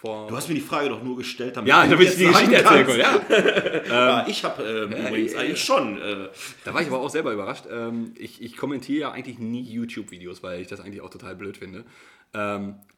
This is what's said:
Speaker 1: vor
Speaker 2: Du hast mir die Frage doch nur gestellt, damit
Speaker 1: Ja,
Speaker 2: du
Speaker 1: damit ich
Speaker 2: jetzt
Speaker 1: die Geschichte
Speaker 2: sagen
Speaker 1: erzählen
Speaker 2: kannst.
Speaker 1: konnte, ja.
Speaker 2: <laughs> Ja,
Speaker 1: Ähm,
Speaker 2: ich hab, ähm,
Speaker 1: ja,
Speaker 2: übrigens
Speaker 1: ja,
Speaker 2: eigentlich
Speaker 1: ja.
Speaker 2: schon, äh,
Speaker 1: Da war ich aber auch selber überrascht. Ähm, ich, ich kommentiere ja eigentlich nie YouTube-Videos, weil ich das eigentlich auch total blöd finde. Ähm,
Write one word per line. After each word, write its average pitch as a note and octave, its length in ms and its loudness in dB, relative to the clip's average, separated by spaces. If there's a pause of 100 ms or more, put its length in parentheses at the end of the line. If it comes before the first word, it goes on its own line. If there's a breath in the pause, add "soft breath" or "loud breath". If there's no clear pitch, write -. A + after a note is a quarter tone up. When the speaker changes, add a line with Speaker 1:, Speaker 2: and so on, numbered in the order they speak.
Speaker 1:
vor G#2+ 280 -8
Speaker 2:
Du A2+ 80 -8
hast D3 120 -8
mir E3+ 60 -2
die C#3 80 -2
Frage D3 260 -4
doch A2+ 140 -6
nur B2+ 140 -6
gestellt, B2 400 -8
damit A#2 120 -2
Speaker 1:
Ja, D#3 140 8
Speaker 2:
du - 80 6
Speaker 1:
damit E3+ 140 8
ich F#3 60 4
Speaker 2:
jetzt F3+ 100 0
Speaker 1:
die F3+ 120 6
Geschichte G#3+ 300 8
Speaker 2:
sagen G#3 220 8
Speaker 1:
erzählen B2+ 180 2
Speaker 2:
kannst. F#4 260 2
Speaker 1:
konnte, G3+ 600 2
ja. - 0 -
Speaker 2:
<laughs> - 0 -
Ja, B2 320 4
Speaker 1:
Ähm, - 100 -4
Speaker 2:
ich G3+ 140 -6
hab, E3 160 -6
ähm, G#2+ 320 -4
Speaker 1:
ja, B2+ 160 -6
Speaker 2:
übrigens A2+ 240 -2
Speaker 1:
ja, A#2 80 -6
Speaker 2:
eigentlich C#3+ 280 -2
Speaker 1:
ja. C4 80 4
Speaker 2:
schon, A2+ 240 -2
äh, F#2+ 280 -8 (360 loud breath)
Speaker 1:
Da - 80 -8
war C#3 80 -2
ich E3+ 60 -2
aber C3 140 -2
auch C#3 100 -4
selber D3 220 -2
überrascht. G#2 380 -8
Ähm, A#2 460 -8
ich, - 240 -16
ich A#2 160 -14
kommentiere C#3+ 440 -6
ja C3+ 100 -6
eigentlich B2 300 -14
nie A#2 220 -6
YouTube-Videos, G#2+ 800 -10
weil F2+ 200 -8
ich F#2 60 -14
das G2 120 -14
eigentlich - 220 -14
auch F#2 80 -16
total - 240 -16
blöd F#2+ 240 -12
finde. F#2+ 260 -16 (500 loud breath)
Ähm, G2+ 420 -4 (220)